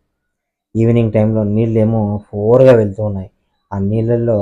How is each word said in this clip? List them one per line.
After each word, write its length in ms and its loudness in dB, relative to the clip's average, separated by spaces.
ఈవినింగ్ 360 0
టైంలో 320 0
నీళ్ళేమో 580 0
ఫోర్గా 440 4
వెళ్తూ 280 -2
ఉన్నాయి. 260 -8
ఆ 60 -6
నీళ్ళల్లో 640 -2